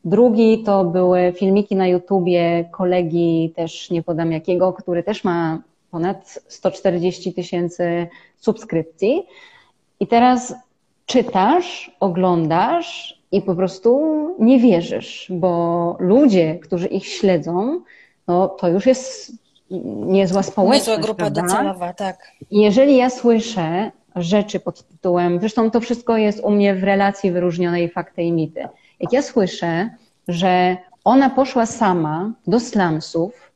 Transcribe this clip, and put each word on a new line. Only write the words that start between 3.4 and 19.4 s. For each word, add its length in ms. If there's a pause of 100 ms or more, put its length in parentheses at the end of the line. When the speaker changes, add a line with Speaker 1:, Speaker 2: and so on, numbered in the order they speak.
Speaker 1:
też 360
nie 120
podam 280
jakiego, 420
który 300
też 200
ma 380 (300)
ponad 560
sto 240
czterdzieści 640
tysięcy 720 (300)
subskrypcji. 880 (760)
I 80
teraz 460 (520)
czytasz, 960
oglądasz 1200 (120)
i 100
po 140
prostu 460 (380)
nie 200
wierzysz, 680
bo 720
ludzie, 560
którzy 320
ich 200
śledzą, 760 (460)
no, 200
to 220
już 160
jest 460 (720)